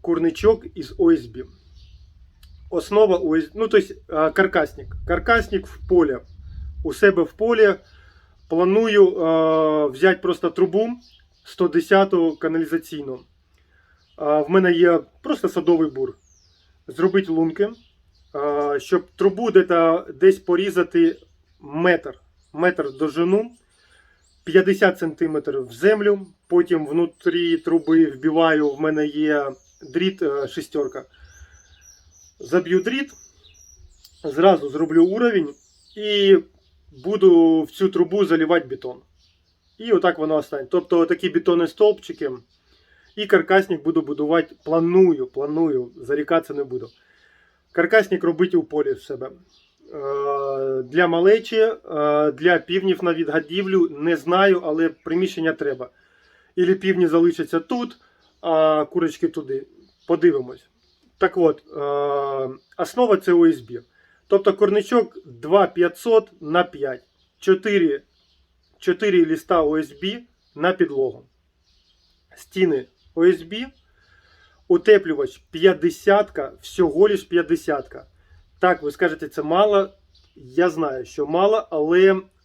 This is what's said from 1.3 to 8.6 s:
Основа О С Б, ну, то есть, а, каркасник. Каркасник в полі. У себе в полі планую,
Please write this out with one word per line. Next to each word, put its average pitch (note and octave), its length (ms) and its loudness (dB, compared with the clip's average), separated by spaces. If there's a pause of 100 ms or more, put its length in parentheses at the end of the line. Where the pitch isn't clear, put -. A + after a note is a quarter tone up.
Основа F#3+ 480 2
О D#3+ 200 -2
С D#3+ 80 0
Б, - 100 -16
ну, A3 120 -4
то G#3+ 100 2
есть, - 160 -2 (160)
а, D#3 200 0
каркасник. D#3+ 580 -2 (200)
Каркасник G3+ 600 -2
в - 200 -18
полі. D#3 300 2 (640)
У D3+ 100 -6
себе F#3+ 300 2
в - 100 -6
полі G#3+ 420 2 (720)
планую, F#3+ 720 4